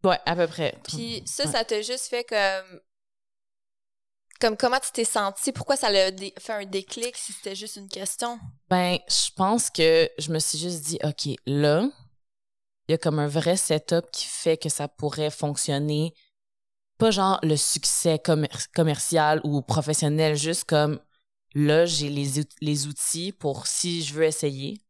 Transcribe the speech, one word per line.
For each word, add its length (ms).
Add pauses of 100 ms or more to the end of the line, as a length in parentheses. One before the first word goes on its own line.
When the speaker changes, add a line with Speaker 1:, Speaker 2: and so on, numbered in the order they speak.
Speaker 1:
Ouais, 220
à 100
peu 100
près. 380
Speaker 2:
Puis 400
ça, 220
Speaker 1:
Ouais. 60
Speaker 2:
ça 120
t'a 160
juste 280
fait 160
comme... 560 (1600)
Comme 160
comment 240
tu 120
t'es 120
sentie ? 480
Pourquoi 240
ça 140
l'a 200
dé-, 280
fait 140
un 140
déclic 500
si 160
c'était 220
juste 220
une 120
question ? 500 (300)
Speaker 1:
Ben, 300 (100)
je 260
pense 360
que 480
je 140
me 60
suis 200
juste 240
dit, « 220
OK, 240 (180)
là, 420 (1000)
il 40
y 20
a 40
comme 200
un 100
vrai 280
setup 560
qui 140
fait 320
que 100
ça 200
pourrait 420
fonctionner. » 840 (840)
Pas 120
genre 320
le 140
succès 640
commer-, 320 (240)
commercial 720
ou 180
professionnel, 720
juste 280
comme 360 (540)
là, 320
j'ai 220
les 320
out-, 100 (120)
les 240
outils 440
pour 360
si 360
je 120
veux 100
essayer. 640